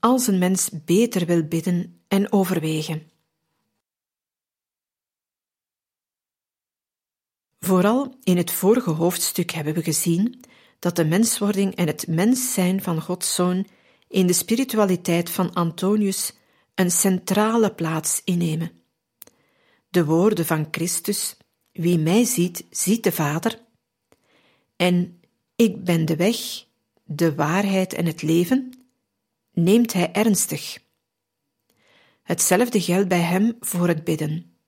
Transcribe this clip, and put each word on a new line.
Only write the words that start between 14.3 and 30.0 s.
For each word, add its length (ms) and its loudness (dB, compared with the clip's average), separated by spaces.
spiritualiteit 960 0
van 220 -2
Antonius 800 -2
een 160 2
centrale 840 0
plaats 500 -4
innemen. 460 -2
De 160 2
woorden 420 2
van 240 -2
Christus: 680 -4
"Wie 260 0
mij 260 4
ziet, 460 -2
ziet 340 -2
de 80 2
Vader," 520 -4
en 440 0
"Ik 280 2
ben 200 2
de 120 -2
weg, 480 -2
de 300 0
waarheid 580 0
en 140 -2
het 160 -6
leven," 640 0
neemt 400 2
hij 200 -2